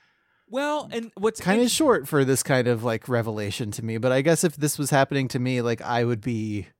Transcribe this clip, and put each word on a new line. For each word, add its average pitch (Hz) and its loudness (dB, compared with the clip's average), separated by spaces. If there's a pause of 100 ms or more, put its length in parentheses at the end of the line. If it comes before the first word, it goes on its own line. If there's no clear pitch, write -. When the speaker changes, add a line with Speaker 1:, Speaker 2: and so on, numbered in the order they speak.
(480)
Speaker 1:
Well, 285 -4
and 233 -8
what's 214 -2
Speaker 2:
kinda 202 4
Speaker 1:
in- 247 4
Speaker 2:
short 226 2
for 143 4
this 131 2
kind 127 2
of, 120 0
like, 113 -4
revelation 107 -2
to 113 -10
me. 113 -4
But 123 0
I 131 4
guess 160 2
if 165 0
this 147 -2
was 139 -4
happening 135 2
to 131 -4
me, 127 0
like, 117 -2
I 120 0
would 117 0
be 107 -4 (120)